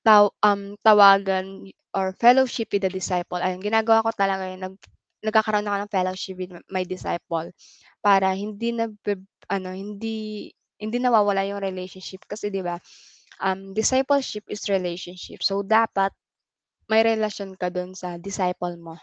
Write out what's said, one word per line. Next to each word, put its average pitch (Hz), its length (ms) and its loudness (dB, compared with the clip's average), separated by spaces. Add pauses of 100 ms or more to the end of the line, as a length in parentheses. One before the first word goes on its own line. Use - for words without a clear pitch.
taw-, 208 400 6
um, 202 400 2
tawagan 196 880 4 (240)
or 190 240 -2
fellowship 247 560 4
with 196 80 2
the 190 80 0
disciple. 180 480 -4
Ayun, 180 240 -2
ginagawa 220 400 2
ko 226 160 0
talaga 190 320 0
yun, 185 160 -8
nag-, 190 160 -10 (400)
nagkakaroon 214 480 2
ako 202 160 -2
ng - 80 -10
fellowship 185 480 -2
with 185 160 -8
m-, - 160 -16
my 185 160 0
disciple 175 640 -4 (480)
para 190 320 4
hindi 208 400 -4
nagbe-, 208 560 -4 (160)
ano, 185 320 -4
hindi, 208 720 -8 (320)
hindi 220 160 -4
nawawala 208 480 4
yung 202 160 -4
relationship 185 640 -8
kasi, 208 240 -6
'di 190 160 -4
ba, 175 160 -4 (640)
um, 196 320 -2
discipleship 262 720 0
is - 160 -8
relationship. 180 800 -4
So, 196 160 0
dapat 202 500 2 (800)
may 220 160 4
relasyon 214 560 -2
ka 180 100 -2
dun 180 220 -4
sa 175 260 -8
disciple 180 560 -2
mo 165 280 -14